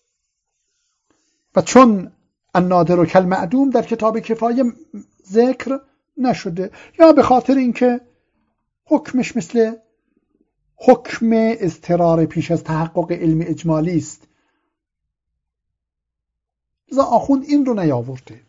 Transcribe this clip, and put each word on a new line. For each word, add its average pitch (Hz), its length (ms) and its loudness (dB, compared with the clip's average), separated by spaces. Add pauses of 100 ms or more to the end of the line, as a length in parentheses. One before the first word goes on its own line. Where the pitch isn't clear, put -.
(1600)
و 180 60 4
چون 220 500 4 (420)
النادر 175 520 2
کالمعدوم 190 640 0
در 240 120 0
کتاب 220 360 -4
کفایه 233 460 -2 (600)
ذکر 254 540 0 (360)
نشده، 196 540 -4 (280)
یا 320 140 8
به 285 100 4
خاطر 254 320 2
اینکه 247 460 0 (840)
حکمش - 520 -2
مثل 226 380 -2 (1000)
حکم - 540 0 (300)
اضطرار 170 680 0
پیش 156 240 -4
از 160 140 -4
تحقق 165 480 -4
علم 165 280 -2
اجمالی 165 580 -2
است، - 240 -10 (2750)
لذا 269 100 2
آخوند 262 420 0
این 285 220 0
رو 247 80 -2
نیاورده. 131 760 -4